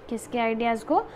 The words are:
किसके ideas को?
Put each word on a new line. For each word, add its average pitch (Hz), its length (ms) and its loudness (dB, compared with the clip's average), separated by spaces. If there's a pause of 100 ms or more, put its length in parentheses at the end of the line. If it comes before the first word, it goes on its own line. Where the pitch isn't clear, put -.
किसके 240 300 -4
ideas 226 460 2
को? 359 180 4 (120)